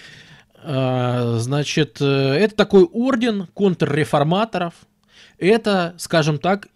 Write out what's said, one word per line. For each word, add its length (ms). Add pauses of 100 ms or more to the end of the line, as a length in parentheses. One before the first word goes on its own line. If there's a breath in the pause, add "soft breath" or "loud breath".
(640 loud breath)
Э, 760
значит, 600
э, 60
это 480
такой 300
орден 720
контрреформаторов. 1200 (640 soft breath)
Это, 600
скажем 400
так, 380